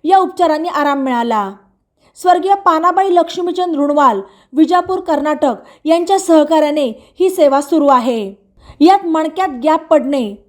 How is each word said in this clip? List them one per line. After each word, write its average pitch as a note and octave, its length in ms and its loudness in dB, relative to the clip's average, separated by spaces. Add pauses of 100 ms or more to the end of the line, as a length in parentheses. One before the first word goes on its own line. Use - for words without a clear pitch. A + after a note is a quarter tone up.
या F#4 140 4
उपचारांनी E4+ 500 -2
आराम C#4+ 300 -2
मिळाला. A#3 540 -4 (640)
स्वर्गीय F4+ 380 0
पानाबाई F4+ 600 0
लक्ष्मीचंद F4 640 -2
ऋणवाल, C#4+ 440 0 (320)
विजापूर, F4+ 480 0
कर्नाटक D4 540 -2 (300)
यांच्या E4+ 340 0
सहकार्याने D4+ 1000 0
ही F#4 100 2
सेवा C#4+ 300 2
सुरू C#4+ 260 0
आहे. A#3 480 0 (460)
यात F#4 260 4
मणक्यात D#4+ 420 -2 (160)
गॅप D#4+ 220 0
पडणे C4 480 -2 (140)